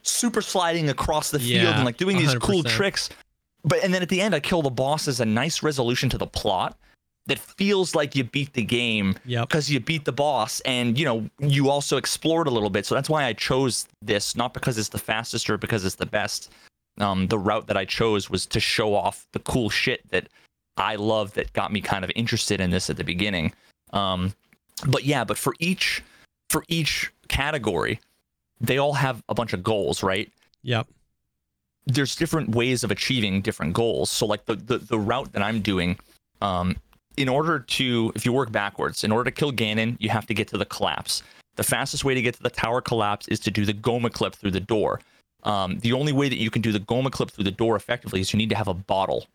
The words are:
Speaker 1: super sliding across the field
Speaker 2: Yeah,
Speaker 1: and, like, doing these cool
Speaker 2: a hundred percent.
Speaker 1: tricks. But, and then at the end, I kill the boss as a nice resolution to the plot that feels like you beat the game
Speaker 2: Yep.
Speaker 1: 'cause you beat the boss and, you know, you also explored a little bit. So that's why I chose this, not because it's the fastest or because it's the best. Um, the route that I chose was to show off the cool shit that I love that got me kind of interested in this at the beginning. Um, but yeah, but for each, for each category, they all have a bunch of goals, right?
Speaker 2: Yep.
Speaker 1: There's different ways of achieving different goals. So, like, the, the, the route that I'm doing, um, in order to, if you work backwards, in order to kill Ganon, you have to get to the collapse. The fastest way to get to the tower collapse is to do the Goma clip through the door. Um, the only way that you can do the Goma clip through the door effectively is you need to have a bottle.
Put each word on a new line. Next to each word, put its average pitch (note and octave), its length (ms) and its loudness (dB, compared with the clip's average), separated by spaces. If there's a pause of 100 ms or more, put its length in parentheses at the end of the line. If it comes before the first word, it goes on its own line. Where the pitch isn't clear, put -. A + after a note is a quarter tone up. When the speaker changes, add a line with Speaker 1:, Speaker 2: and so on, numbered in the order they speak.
Speaker 1:
super - 380 0
sliding E3+ 480 0
across D3+ 440 0
the D3 80 0
field A#2+ 240 2
Speaker 2:
Yeah, A2+ 100 4
Speaker 1:
and, G#2+ 100 2
like, A#2+ 120 0
doing F#3 200 2
these C#3+ 200 4
cool - 0 -
Speaker 2:
a A#2 40 -2 (180)
hundred D#3+ 40 2
percent. A#2 140 0
Speaker 1:
tricks. - 320 0 (560)
But, D#3+ 180 4
and F#3 100 2
then F#3 80 2
at F3+ 80 -2
the F#3 120 2
end, G#3 140 2
I D3 60 2
kill E3+ 220 2
the C#3 80 2
boss C3+ 380 0
as C3 100 -2
a A#2+ 80 2
nice A#2+ 360 0
resolution C3 480 2
to A#2 60 0
the - 120 -2
plot G#2 500 -2 (480)
that C#3 140 -2
feels F#3+ 560 0
like D3 180 0
you C3+ 80 2
beat C#3 320 -4
the B2 80 0
game A2 640 2
Speaker 2:
Yep. A#2 240 -2
Speaker 1:
'cause C#3+ 180 0
you C#3 120 2
beat D#3 240 -2
the C#3 80 -2
boss C3 480 0
and, A#2+ 360 0
you D#3+ 80 2
know, A2+ 240 -2 (120)
you C#3 280 4
also C#3+ 280 0
explored D#3+ 500 0
a C#3 40 2
little G#2 200 2
bit. G2+ 160 0
So - 80 0
that's C#3 160 0
why D3+ 140 2
I A#2 80 0
chose C3 540 0 (140)
this, G#2 360 -2
not B2 180 -2
because A#2+ 240 -2
it's G#2 120 -2
the G#2 80 -6
fastest A2+ 520 -6
or G#2 80 0
because G2 260 -2
it's F#2+ 120 -2
the - 100 -6
best. - 440 -4 (500)
Um, F#2+ 280 0
the A2+ 100 2
route G#2 300 0
that G2+ 80 0
I G2 80 2
chose G#2+ 460 0
was F#2+ 160 -2
to - 120 -2
show G#2+ 360 0
off G2 380 -2
the - 80 -6
cool A2+ 300 0
shit - 400 -2
that - 180 -2 (500)
I G#2 180 0
love G#2 380 0
that - 180 -4
got G2+ 180 -2
me G2+ 100 0
kind F#2+ 240 -2
of F#2 120 -4
interested G#2+ 440 0
in F2+ 100 2
this F#2 200 0
at - 60 -2
the F2+ 80 -6
beginning. F2 480 0 (400)
Um, F#2+ 400 0 (560)
but B2+ 160 2
yeah, C#3 180 2
but G#2 160 -2
for - 220 0
each, - 420 -2 (460)
for - 180 -2
each - 460 -2 (160)
category, A2 720 0 (600)
they B2 180 2
all C#3+ 160 2
have C3 340 0
a A2 60 -2
bunch A#2 180 0
of F2+ 100 -4
goals, G2 400 0
right? F#2+ 300 0 (300)
Speaker 2:
Yep. A#2 260 -2 (1000)
Speaker 1:
There's C3+ 300 0
different D#3 340 0
ways A#2+ 340 2
of G2+ 60 -2
achieving G#2 520 0
different F#2 300 -2
goals. G2 380 2
So, - 160 0
like, G#2 180 -2
the, A2 120 -2
the, G#2+ 220 -2
the - 200 -2
route A#2 340 -2
that G#2 100 -2
I'm A2 200 0
doing, F#2 360 2 (440)
um, F#2 340 0 (400)
in C#3 120 0
order D3+ 320 2
to, A#2 540 0
if G#2 120 -6
you A#2+ 60 4
work B2 200 0
backwards, G2+ 520 -2
in G#2+ 80 0
order A#2+ 180 2
to - 40 -16
kill D3 180 0
Ganon, A2+ 480 -2
you G#2 100 -2
have G#2+ 160 -2
to A2+ 80 -4
get G#2 140 -2
to G#2 100 -6
the - 80 0
collapse. - 560 -4 (340)
The G#2+ 80 -4
fastest C3 400 -2
way C3+ 100 2
to B2+ 80 0
get A#2 120 0
to - 80 -20
the A#2+ 80 0
tower A#2+ 300 0
collapse G#2 480 0
is A2 120 0
to G#2+ 100 0
do G#2 140 0
the G#2 100 2
Goma A#2 380 0
clip G2 220 -2
through G2+ 160 -2
the F2+ 100 0
door. F#2+ 400 0 (440)
Um, G2 340 0
the A#2 140 2
only C#3+ 200 2
way C#3 160 2
that - 100 -2
you A2 120 0
can A#2 120 0
do A2 100 2
the G2+ 80 0
Goma B2+ 300 0
clip - 200 -4
through G2+ 140 -4
the G2 60 2
door A2+ 240 2
effectively G2+ 460 -2
is F#2+ 120 -2
you G#2+ 40 0
need A2 140 2
to G#2 60 2
have G#2+ 120 -2
a F#2 60 -2
bottle. F#2 600 0